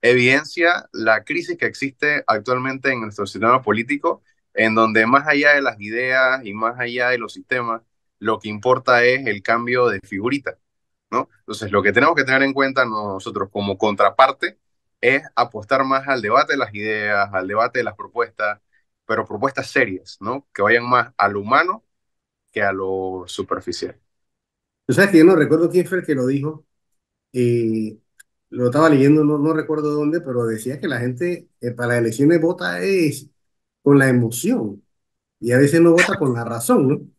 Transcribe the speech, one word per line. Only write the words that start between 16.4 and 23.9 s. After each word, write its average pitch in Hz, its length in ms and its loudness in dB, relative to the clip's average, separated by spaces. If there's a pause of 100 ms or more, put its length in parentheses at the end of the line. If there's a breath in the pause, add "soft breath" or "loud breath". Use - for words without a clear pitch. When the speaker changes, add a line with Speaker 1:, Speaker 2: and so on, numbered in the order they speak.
Speaker 1:
de 139 40 -4
las 101 160 -6
ideas, 104 580 -2
al 92 160 -4
debate 117 320 -2
de 117 40 -2
las 101 120 -8
propuestas, 104 640 -6 (460)
pero 110 200 -4
propuestas 131 440 -6
serias, 101 500 -4
¿no? 120 320 -8
Que 101 100 -4
vayan 117 260 2
más 123 280 0
a 101 120 2
lo 101 120 -4
humano 147 440 -2 (680)
que 107 100 -4
a 98 100 0
lo 95 560 -6
superficial. 87 720 -8 (840)